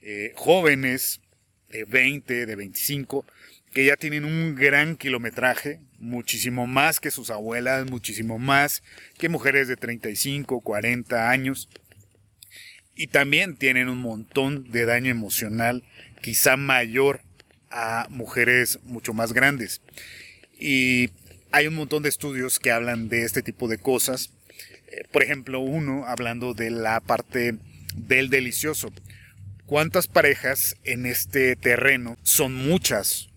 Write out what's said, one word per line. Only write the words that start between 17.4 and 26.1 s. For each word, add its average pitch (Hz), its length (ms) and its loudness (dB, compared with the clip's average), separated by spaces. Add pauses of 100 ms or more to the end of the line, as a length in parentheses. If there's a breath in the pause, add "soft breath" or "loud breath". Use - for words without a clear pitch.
a 113 400 -4
mujeres 120 720 2
mucho 117 300 -6
más 113 200 -2
grandes. 127 480 2 (760 loud breath)
Y 127 520 2 (420)
hay 151 160 4
un 160 80 -4
montón 151 280 -2
de 147 60 2
estudios 131 500 -4
que 127 120 2
hablan 117 380 -2
de 117 140 0
este 117 180 -2
tipo 120 260 -6
de 110 100 -2
cosas. 127 540 -2 (560 loud breath)
Eh, - 240 -14
por 139 120 4
ejemplo, 131 360 -4
uno 139 460 -2
hablando 120 480 -6